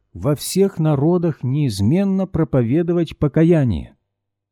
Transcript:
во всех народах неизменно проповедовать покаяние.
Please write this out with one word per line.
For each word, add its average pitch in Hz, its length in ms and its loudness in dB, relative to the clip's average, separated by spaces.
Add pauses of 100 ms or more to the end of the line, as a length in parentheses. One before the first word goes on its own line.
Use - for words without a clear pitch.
(120)
во 120 220 -2
всех 190 460 -2
народах 156 640 0
неизменно 147 800 0
проповедовать 160 920 -2
покаяние. 147 800 2 (560)